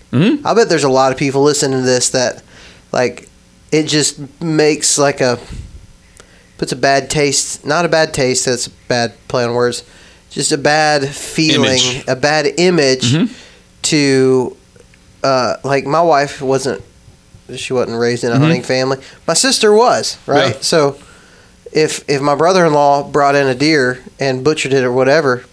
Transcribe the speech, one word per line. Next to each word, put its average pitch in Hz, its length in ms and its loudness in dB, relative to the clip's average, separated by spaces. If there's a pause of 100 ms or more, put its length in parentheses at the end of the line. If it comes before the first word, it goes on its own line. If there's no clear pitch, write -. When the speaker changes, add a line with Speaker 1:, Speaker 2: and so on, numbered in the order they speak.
(100)
Speaker 1:
Mm-hmm. 214 360 0
Speaker 2:
I 170 80 0
bet 208 160 2
there's 156 120 0
a 143 60 2
lot 131 240 2
of 131 60 -6
people 139 240 0
listening 143 360 0
to 127 60 -2
this 127 260 0
that, 123 320 -4 (480)
like, - 380 -4 (420)
it 156 140 0
just 147 340 -2 (240)
makes, 151 560 0
like, 143 220 0
a, 123 180 0 (1200)
puts - 140 -4
a 143 40 -6
bad 139 340 0
taste, - 560 -2
not 156 180 0
a 165 40 0
bad 160 260 0
taste, 127 320 -2
that's 123 200 -4
a 131 40 -14 (180)
bad 117 240 -2 (160)
play 127 160 -2
on 117 100 -4
words, 120 300 -2 (460)
just - 220 -4
a 151 60 -2
bad 147 500 0
feeling, 139 720 0
Speaker 1:
Image. 127 280 -4
Speaker 2:
a 131 80 0
bad 147 300 0 (120)
image 139 540 2
Speaker 1:
Mm-hmm. 185 200 0 (500)
Speaker 2:
to, 131 760 2 (640)
uh, 127 420 0
like, 139 220 -2
my 160 160 0
wife 143 380 0
wasn't, 135 420 -2 (760)
she - 160 -8
wasn't 117 260 -2
raised 120 260 -2
in 123 60 0
a 117 40 -2
Speaker 1:
Mm-hmm. 131 80 4
Speaker 2:
hunting 160 200 2
family. 131 360 -2 (280)
My 165 80 0
sister 220 380 2
was, 208 440 2 (100)
right? 139 280 0
Speaker 1:
Yeah. - 60 -16
Speaker 2:
So 143 380 0 (720)
if, - 360 -2
if 143 120 0
my 143 140 2
brother-in-law 147 760 2
brought 143 240 2
in 143 120 2
a 131 80 0
deer 127 480 0 (180)
and 131 240 -2
butchered 151 280 0
it 135 120 2
or 123 80 0
whatever, 131 600 2